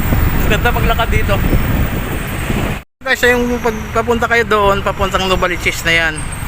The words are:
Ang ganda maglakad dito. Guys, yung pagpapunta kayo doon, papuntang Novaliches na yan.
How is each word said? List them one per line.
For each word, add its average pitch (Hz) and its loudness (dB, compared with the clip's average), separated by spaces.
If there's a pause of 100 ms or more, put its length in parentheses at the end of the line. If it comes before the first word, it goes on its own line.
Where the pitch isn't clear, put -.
(440)
Ang - 4
ganda 214 2
maglakad 233 2
dito. - 2 (1700)
Guys, 254 -2
yung 240 2
pagpapunta 226 -2
kayo 233 2
doon, 202 2
papuntang 190 -2
Novaliches 180 -2
na 165 2
yan. 165 0 (340)